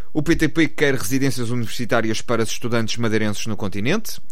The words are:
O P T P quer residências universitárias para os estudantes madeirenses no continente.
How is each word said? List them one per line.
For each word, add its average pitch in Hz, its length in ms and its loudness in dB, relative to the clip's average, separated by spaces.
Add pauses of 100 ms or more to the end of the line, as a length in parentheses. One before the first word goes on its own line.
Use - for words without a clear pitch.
(120)
O 156 120 0
P 165 100 2
T 151 140 2
P 165 180 2
quer 143 300 2
residências 127 540 0
universitárias 117 720 0
para 113 220 0
os 107 80 0
estudantes 113 460 0
madeirenses 107 500 0
no 110 100 -2
continente. 101 640 -2 (120)